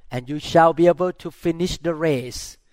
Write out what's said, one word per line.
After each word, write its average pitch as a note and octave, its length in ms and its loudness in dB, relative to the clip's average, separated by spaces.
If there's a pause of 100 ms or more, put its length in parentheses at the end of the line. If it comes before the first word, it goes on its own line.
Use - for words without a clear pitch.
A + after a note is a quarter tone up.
(100)
and B2+ 180 -10
you D3 100 -8
shall E3 340 4
be E3+ 140 2
able F3+ 260 2
to - 180 -14
finish E3+ 480 -4
the E3 160 -4
race. C#3 640 -4 (160)